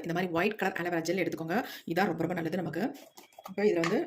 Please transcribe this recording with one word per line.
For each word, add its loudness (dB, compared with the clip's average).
இந்த -4
மாதிரி 2
ஒயிட் 2
கலர் 0
அலோவேரா 0
ஜெல் 2
எடுத்துக்கோங்க. -2
இதான் 4
ரொம்ப 0
ரொம்ப 0
நல்லது -2
நமக்கு. -2
இப்ப -4
இதுல 4
வந்து 2